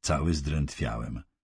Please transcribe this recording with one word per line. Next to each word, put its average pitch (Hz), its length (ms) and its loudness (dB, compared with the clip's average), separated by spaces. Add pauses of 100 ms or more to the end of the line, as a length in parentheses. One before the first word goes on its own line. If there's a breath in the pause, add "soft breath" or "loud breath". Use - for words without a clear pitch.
cały 80 340 2
zdrętwiałem. 69 880 -2 (220)